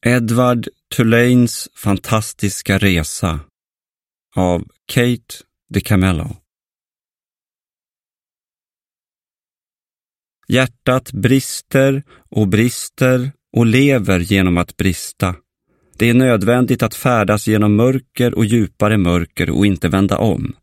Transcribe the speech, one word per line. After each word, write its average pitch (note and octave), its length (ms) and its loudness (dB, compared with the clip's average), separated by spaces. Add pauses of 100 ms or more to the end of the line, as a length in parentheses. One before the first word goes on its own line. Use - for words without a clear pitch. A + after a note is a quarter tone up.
Edward A#2+ 600 0 (280)
Tulanes A#2+ 800 2
fantastiska G2+ 1000 -4
resa E2+ 640 -2 (960)
av F2+ 320 0 (180)
Kate - 480 -2 (400)
DiCamillo. F#2+ 640 -2 (4000)
Hjärtat B2+ 640 -2
brister C3+ 880 0 (280)
och G#2+ 180 2
brister B2 840 -2 (240)
och A#2 100 4
lever A2+ 540 2
genom F#2 380 2
att - 180 -6
brista. F2+ 600 -4 (600)
Det A#2 140 0
är A#2 40 2
nödvändigt B2 680 2
att A2 120 -4
färdas G#2+ 540 0
genom G#2 280 2
mörker B2 580 0
och A2+ 100 0
djupare G#2+ 540 0
mörker F2 520 0
och G2 160 2
inte F#2 220 0
vända F#2+ 300 0
om. - 440 -2